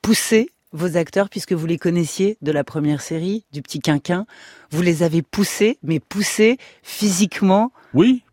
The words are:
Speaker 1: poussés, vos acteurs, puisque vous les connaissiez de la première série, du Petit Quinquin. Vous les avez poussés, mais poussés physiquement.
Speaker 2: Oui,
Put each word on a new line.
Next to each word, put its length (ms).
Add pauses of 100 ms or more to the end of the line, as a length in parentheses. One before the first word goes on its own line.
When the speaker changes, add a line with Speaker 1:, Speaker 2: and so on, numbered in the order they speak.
Speaker 1:
poussés, 480 (220)
vos 260
acteurs, 320
puisque 240
vous 120
les 120
connaissiez 640
de 100
la 100
première 380
série, 440 (100)
du 80
Petit 180
Quinquin. 460 (440)
Vous 120
les 200
avez 200
poussés, 600
mais 160
poussés 600 (240)
physiquement. 920 (220)
Speaker 2:
Oui, 280 (100)